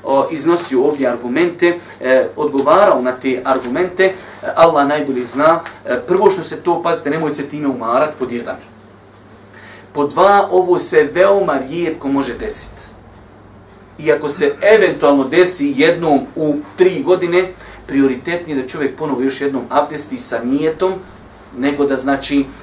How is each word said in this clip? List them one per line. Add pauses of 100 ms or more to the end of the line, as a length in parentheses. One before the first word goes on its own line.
o,
iznosio
ovdje
argumente, (220)
e,
odgovarao
na
te
argumente,
e, (440)
Allah
najbolje
zna. (260)
E,
prvo
što
se
to,
pazite,
nemojte
se
time
umarat,
pod
jedan. (1400)
Pod
dva,
ovo
se
veoma (100)
rijetko
može
desiti. (1160)
I
ako
se
eventualno
desi
jednom (160)
u (200)
tri
godine, (340)
prioritetnije
da
čovjek
ponovo
još
jednom
abdesti
sa
nijetom, (680)
nego
da,
znači, (180)